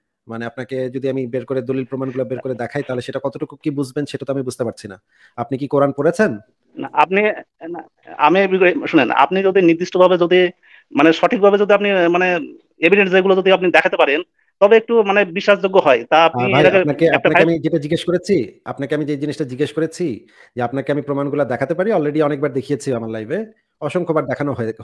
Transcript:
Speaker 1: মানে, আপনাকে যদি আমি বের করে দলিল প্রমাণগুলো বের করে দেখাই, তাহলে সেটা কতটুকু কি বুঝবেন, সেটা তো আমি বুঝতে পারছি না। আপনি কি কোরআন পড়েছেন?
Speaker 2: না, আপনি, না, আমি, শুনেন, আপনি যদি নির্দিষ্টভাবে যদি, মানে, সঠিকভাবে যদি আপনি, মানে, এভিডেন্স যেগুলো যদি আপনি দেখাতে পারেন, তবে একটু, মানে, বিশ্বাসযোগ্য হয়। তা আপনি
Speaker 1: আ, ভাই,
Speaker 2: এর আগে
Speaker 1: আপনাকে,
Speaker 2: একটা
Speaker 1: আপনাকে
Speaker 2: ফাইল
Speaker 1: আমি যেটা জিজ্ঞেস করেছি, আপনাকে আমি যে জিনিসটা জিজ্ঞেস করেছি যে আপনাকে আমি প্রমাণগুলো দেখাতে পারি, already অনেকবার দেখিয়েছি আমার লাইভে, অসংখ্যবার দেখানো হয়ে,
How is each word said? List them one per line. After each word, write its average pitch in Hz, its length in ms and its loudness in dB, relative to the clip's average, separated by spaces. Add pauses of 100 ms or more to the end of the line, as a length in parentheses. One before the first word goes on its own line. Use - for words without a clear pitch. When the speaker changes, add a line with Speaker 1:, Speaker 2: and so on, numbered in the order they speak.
(280)
Speaker 1:
মানে, 113 180 -10
আপনাকে 127 440 -8
যদি 131 200 -6
আমি 131 180 -4
বের 127 180 -6
করে 131 160 -4
দলিল 131 240 -6
প্রমাণগুলো 131 400 -6
বের 123 140 -8
করে 131 160 -6
দেখাই, 120 280 -6
তাহলে 127 180 -6
সেটা 135 220 -8
কতটুকু 143 320 -8
কি 156 140 -6
বুঝবেন, 139 360 -6
সেটা 135 200 -10
তো 139 80 -4
আমি 139 80 -4
বুঝতে 127 220 -6
পারছি 110 240 -8
না। 95 140 -18 (340)
আপনি 120 220 -6
কি 135 100 -8
কোরআন 139 240 2
পড়েছেন? 156 460 0 (380)
Speaker 2:
না, 139 180 -10
আপনি, 175 280 2 (480)
না, 170 140 -12 (340)
আমি, 156 220 4 (480)
শুনেন, 156 240 2
আপনি 143 320 2
যদি 190 180 2
নির্দিষ্টভাবে 180 560 2
যদি, 180 320 2 (420)
মানে, 156 220 4
সঠিকভাবে 202 440 2
যদি 202 160 2
আপনি, 202 160 2 (200)
মানে, 180 300 0 (380)
এভিডেন্স 196 340 2
যেগুলো 190 240 4
যদি 190 160 2
আপনি 180 200 2
দেখাতে 175 260 2
পারেন, 151 240 2 (380)
তবে 208 180 6
একটু, 226 260 2
মানে, 196 220 2
বিশ্বাসযোগ্য 190 540 2
হয়। 127 240 4
তা 156 220 4
আপনি 123 180 0
Speaker 1:
আ, 127 60 0
ভাই, 131 120 4
Speaker 2:
এর 175 60 6
আগে 190 100 4
Speaker 1:
আপনাকে, 160 280 0
Speaker 2:
একটা 147 120 2
Speaker 1:
আপনাকে 156 180 0
Speaker 2:
ফাইল 165 140 2
Speaker 1:
আমি 165 100 -2
যেটা 156 180 -2
জিজ্ঞেস 151 260 -4
করেছি, 175 600 -4
আপনাকে 135 300 -6
আমি 151 100 -4
যে 147 120 -4
জিনিসটা 147 260 -6
জিজ্ঞেস 127 300 -6
করেছি 160 540 -6 (280)
যে 120 60 -6
আপনাকে 135 300 -4
আমি 143 100 -2
প্রমাণগুলো 143 440 -4
দেখাতে 123 280 -4
পারি, 185 180 -2
already 151 340 0
অনেকবার 143 280 -4
দেখিয়েছি 135 400 -4
আমার 113 160 -6
লাইভে, 113 360 -8 (360)
অসংখ্যবার 156 440 -2
দেখানো 135 280 -4
হয়ে, 113 200 -6 (100)